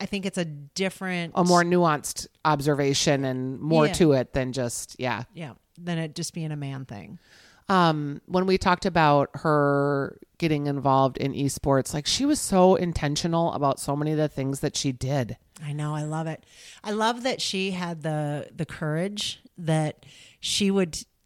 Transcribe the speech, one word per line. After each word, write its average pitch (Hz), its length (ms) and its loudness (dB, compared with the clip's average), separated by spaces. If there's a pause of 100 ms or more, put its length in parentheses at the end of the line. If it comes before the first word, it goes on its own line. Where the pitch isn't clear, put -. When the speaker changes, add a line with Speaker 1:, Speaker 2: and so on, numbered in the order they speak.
Speaker 1:
I 196 40 -10
think 196 200 -6
it's 196 120 -6
a 180 60 -2
different 170 920 -6
Speaker 2:
A 175 100 4
more 175 180 6
nuanced 175 640 0 (160)
observation 143 800 2
and 127 380 -4
more 156 260 4
Speaker 1:
Yeah. 180 60 0
Speaker 2:
to 160 180 6
it 131 220 2
than 131 180 -2
just, 123 480 -6
yeah. 120 240 -4 (100)
Speaker 1:
Yeah, 113 200 -14 (240)
than 170 200 -6
it 160 160 -6
just 165 200 -8
being 156 180 -6
a 151 60 -8
man 135 260 -8
thing. - 360 -16 (500)
Speaker 2:
Um, 160 580 2
when 185 180 0
we 190 120 4
talked 180 280 0
about 156 480 4
her 143 840 0 (200)
getting 151 300 0
involved 135 500 2
in 135 160 -2
esports, 135 600 0
like, 147 120 -4
she - 200 -2
was 294 140 2
so 185 360 4
intentional 165 800 -2
about 139 260 0
so 143 160 -4
many 151 160 -2
of 156 60 -2
the 151 120 0
things 135 320 -4
that 147 160 -4
she 139 160 -2
did. 127 440 -4 (280)
Speaker 1:
I 147 80 -8
know. 151 220 -6
I 151 80 -4
love 156 240 -6
it. - 180 -10 (380)
I 208 80 -8
love 226 320 -2
that 254 180 -4
she 190 300 -4
had 170 320 -6
the, 151 520 -4
the 160 100 -4
courage 175 760 -6 (160)
that 156 480 -2 (340)
she - 300 0
would 190 300 0 (260)